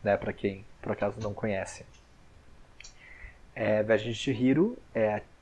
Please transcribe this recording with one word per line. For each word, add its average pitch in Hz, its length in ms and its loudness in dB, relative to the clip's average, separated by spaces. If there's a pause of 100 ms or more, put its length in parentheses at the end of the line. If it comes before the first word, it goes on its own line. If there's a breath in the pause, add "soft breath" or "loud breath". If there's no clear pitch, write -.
né, 101 140 4
pra 101 160 -4
quem 98 320 -4 (160)
por - 100 -4
acaso 104 280 -4
não 107 140 -4
conhece. 98 520 -6 (1700 loud breath)
É, 107 280 2
Viagem 113 280 2
de 110 60 -6
Chihiro 139 600 2 (160)
é, 107 280 2 (200)